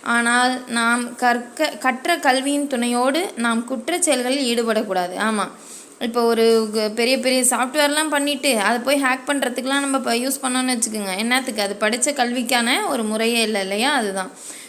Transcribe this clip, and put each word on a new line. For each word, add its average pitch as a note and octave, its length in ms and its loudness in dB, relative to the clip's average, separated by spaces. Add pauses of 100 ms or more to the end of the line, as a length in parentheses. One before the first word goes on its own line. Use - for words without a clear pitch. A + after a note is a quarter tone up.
ஆனால் B3 640 2
நாம் A#3+ 480 0
கற்க-, B3 600 -2
கற்ற C4 380 0
கல்வியின் C#4+ 500 2
துணையோடு B3+ 720 0
நாம் A#3 280 0
குற்றச் D#4+ 380 -4
செயல்களில் C4 440 2
ஈடுபடக்கூடாது. G#3+ 720 0
ஆமா, G3+ 300 0 (500)
இப்போ A#3+ 240 -2
ஒரு A3+ 520 4
க-, G#3+ 140 0
பெரிய A#3 300 2
பெரிய B3+ 240 2
சாஃப்ட்வேர்லாம் C#4+ 680 2
பண்ணிட்டு C#4+ 500 0
அதை G#3+ 200 2
போய் C4+ 240 0
ஹேக் B3+ 280 -2
பண்றதுக்குலாம் C4+ 500 -2
நம்ம C#4 160 -2
இப்போ A#3 180 0
யூஸ் C4+ 280 -2
பண்ணோம்னு B3+ 360 -2
வச்சுக்கோங்க, G#3+ 400 -4
என்னத்துக்கு? A#3+ 440 0
அது G3+ 180 -2
படிச்ச A#3+ 340 0
கல்விக்கான B3 760 0
ஒரு B3 160 -2
முறையே A3+ 380 0
இல்லை G#3+ 180 0
இல்லையா? G#3 320 0
அதுதான். G3 380 -2 (380)